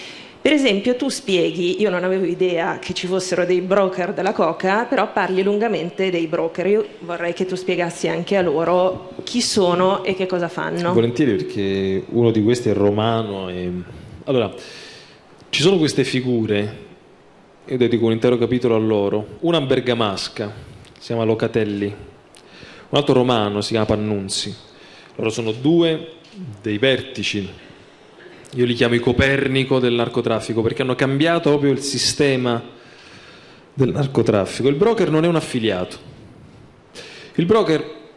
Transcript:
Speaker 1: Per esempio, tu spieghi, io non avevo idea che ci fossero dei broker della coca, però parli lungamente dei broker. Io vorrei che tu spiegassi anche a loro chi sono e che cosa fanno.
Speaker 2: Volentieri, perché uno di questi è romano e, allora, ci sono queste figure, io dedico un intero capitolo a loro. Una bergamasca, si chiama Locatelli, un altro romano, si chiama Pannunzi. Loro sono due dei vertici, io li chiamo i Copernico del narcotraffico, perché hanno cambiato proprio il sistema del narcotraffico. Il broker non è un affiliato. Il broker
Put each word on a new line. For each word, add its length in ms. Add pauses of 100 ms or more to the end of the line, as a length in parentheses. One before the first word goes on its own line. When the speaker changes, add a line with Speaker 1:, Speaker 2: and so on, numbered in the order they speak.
(420)
Speaker 1:
Per 100
esempio, 440
tu 120
spieghi, 760
io 100
non 120
avevo 220
idea 540
che 160
ci 100
fossero 400
dei 160
broker 500
della 220
coca, 520
però 260
parli 320
lungamente 680
dei 160
broker. 400
Io 220 (140)
vorrei 320
che 120
tu 100
spiegassi 520
anche 300
a 40
loro 680 (100)
chi 180
sono 640
e 120
che 100
cosa 220
fanno. 460
Speaker 2:
Volentieri, 420
perché 720
uno 240
di 100
questi 280
è 40
romano 760
e, 220 (520)
allora, 280 (1000)
ci 120
sono 160
queste 260
figure, 720 (840)
io 140
dedico 300
un 60
intero 260
capitolo 340
a 60
loro. 640
Una 200
bergamasca, 920 (460)
si 80
chiama 180
Locatelli, 640
un 1120
altro 160
romano, 480
si 120
chiama 120
Pannunzi. 680 (600)
Loro 120
sono 220
due 600 (460)
dei 200
vertici, 680 (1080)
io 100
li 80
chiamo 220
i 40
Copernico 800
del 140
narcotraffico, 680
perché 200
hanno 140
cambiato 540
proprio 220
il 80
sistema 840 (1120)
del 180
narcotraffico. 760
Il 80
broker 340
non 140
è 40
un 100
affiliato. 720 (1300)
Il 100
broker 540 (180)